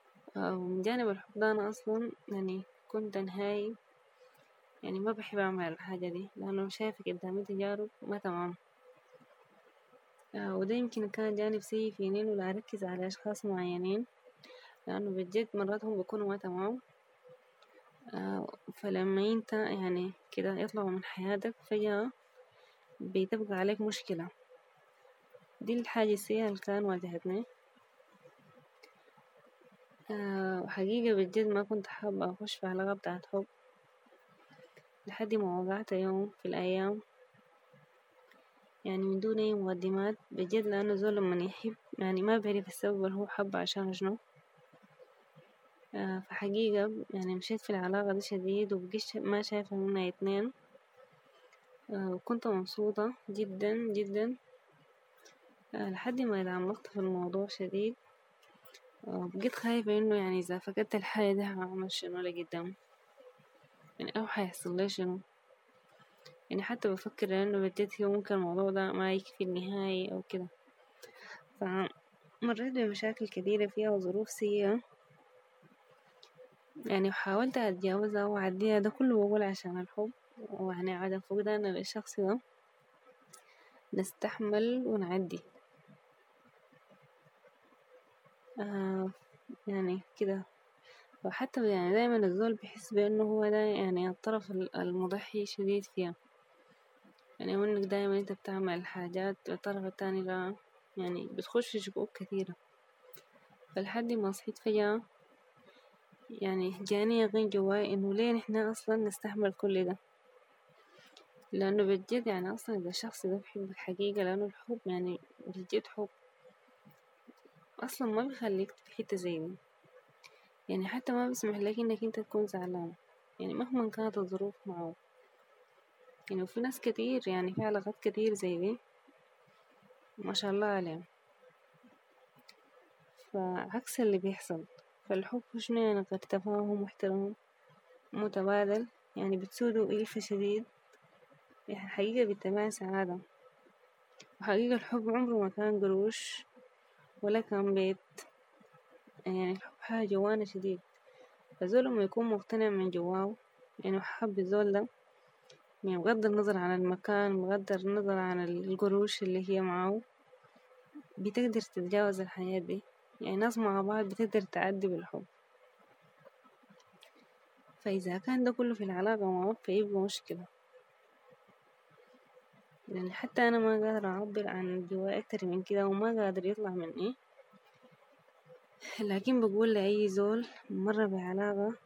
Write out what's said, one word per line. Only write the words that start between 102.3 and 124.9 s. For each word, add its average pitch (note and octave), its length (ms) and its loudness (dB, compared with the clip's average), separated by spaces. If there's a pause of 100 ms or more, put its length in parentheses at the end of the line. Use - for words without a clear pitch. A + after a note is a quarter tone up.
فلحد A3 360 -2
ما G#3 200 2
صحيت - 260 -8
فجأة G#3+ 420 4 (1300)
يعني F#3+ 400 0
جاني G3+ 500 2
يقين G#3+ 280 4
جواي G3 460 2
إنه G3 200 2
ليه A#3 180 4
نحن A3 240 0
أصلًا A3 400 2
نستحمل G#3 560 0
كل F#3+ 320 2
ده، F3+ 120 0 (1600)
لأنه G3 300 4
بجد G3 440 2
يعني F#3+ 280 0
أصلًا A3+ 220 -6
إذا F3 120 -4
الشخص G#3+ 380 -6
ده F#3+ 100 2
بيحبك G3 400 -8
حقيقة، G3+ 460 -2
لأنه F#3+ 220 2
الحب A#3 420 -6
يعني F3+ 340 -2 (260)
بجد F#3 400 -4
حب G#3 220 -6 (1700)
أصلًا C4 280 -4
ما A3 140 2
بيخليك A3 480 -2
في - 200 -20
حتة - 260 -4
زي F3+ 220 -2
دي، E3+ 160 -6 (1120)
يعني F#3+ 200 0
حتى B3+ 240 -4
ما B3 160 2
بيسمح G#3+ 300 -2
لك G#3 200 0
إنك A3+ 260 0
أنت A3 160 -2
تكون G#3+ 260 0
زعلان، F3+ 460 -4 (480)
يعني F#3+ 140 -4
مهما B3 360 0
كانت G#3+ 280 -2
الظروف F#3+ 360 -2 (120)
معه. E3+ 280 -6 (1400)